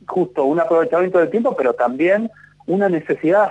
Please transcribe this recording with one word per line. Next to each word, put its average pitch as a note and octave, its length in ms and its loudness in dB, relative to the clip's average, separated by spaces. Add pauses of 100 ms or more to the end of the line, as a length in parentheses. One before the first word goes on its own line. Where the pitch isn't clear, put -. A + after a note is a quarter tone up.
justo E3+ 380 -2
un D#3 160 0
aprovechamiento E3 580 0
del D#3+ 100 2
tiempo, A#3 260 -2
pero B2 180 0
también E3 580 0 (340)
una G3 240 0
necesidad D#3+ 600 0